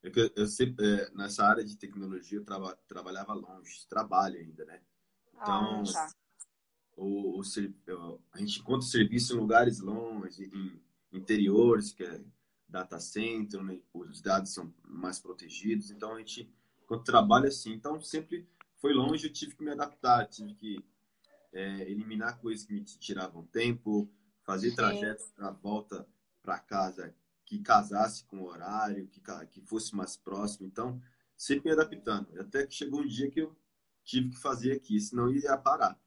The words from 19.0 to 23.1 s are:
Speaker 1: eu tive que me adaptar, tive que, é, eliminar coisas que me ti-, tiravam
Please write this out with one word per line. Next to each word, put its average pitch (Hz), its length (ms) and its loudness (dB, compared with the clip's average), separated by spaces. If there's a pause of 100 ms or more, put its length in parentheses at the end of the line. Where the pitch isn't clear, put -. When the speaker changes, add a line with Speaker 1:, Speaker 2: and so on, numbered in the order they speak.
Speaker 1:
eu 147 60 -6
tive - 220 -10
que 151 80 -12
me 147 80 -4
adaptar, 131 560 2
tive 104 260 -14
que, 104 320 -10 (680)
é, 95 360 -6
eliminar 110 500 -4
coisas 113 260 -6
que 104 80 -8
me 101 100 -6
ti-, - 160 -18
tiravam 90 480 -8